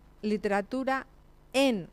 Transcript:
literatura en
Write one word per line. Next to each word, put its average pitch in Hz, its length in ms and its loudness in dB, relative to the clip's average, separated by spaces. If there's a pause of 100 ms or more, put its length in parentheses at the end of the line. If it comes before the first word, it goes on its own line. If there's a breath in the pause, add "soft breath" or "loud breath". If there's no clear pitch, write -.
(220)
literatura 214 840 -2 (480)
en 247 380 2